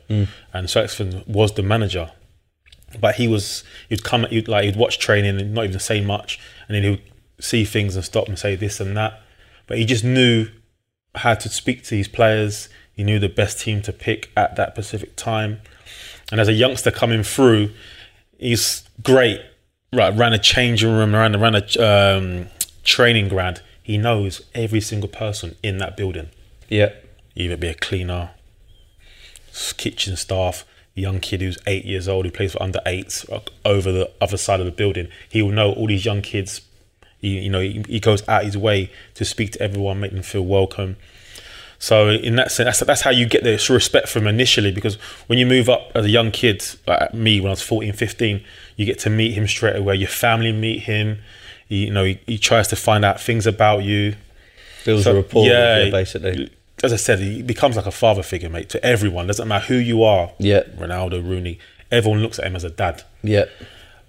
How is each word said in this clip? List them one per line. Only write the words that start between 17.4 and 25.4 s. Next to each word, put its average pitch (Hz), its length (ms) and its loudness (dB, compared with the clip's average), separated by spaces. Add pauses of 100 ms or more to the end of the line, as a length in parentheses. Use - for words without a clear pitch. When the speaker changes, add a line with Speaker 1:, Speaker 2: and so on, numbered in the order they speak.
Speaker 2:
he's - 440 -2 (200)
great. 127 380 2 (520)
Right, 104 220 2
ran 113 180 2
a 110 60 4
changing 113 520 2
room, 110 240 2
ran, 107 240 2
ran 113 160 4
a, 104 280 0
um, 98 640 2 (360)
training 117 460 4
ground. 92 320 -2 (200)
He 107 160 -4
knows 104 440 0 (120)
every 110 280 -2
single 104 280 -6
person 104 540 -8